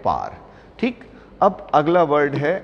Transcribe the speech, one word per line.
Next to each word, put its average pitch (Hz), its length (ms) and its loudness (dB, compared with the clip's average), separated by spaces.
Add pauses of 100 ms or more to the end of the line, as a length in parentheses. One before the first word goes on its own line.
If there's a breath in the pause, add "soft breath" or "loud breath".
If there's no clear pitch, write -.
par। 62 260 -4 (480 loud breath)
ठीक, - 260 -4 (380 loud breath)
अब 190 320 0
अगला 160 280 4
word 143 320 2
है 147 300 -2